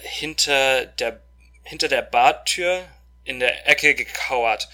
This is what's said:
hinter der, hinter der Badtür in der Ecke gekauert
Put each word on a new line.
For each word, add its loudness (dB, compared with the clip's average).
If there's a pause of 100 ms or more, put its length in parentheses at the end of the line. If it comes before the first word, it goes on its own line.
hinter 0
der, -6 (440)
hinter -6
der 0
Badtür 2 (420)
in -8
der 0
Ecke 4
gekauert -2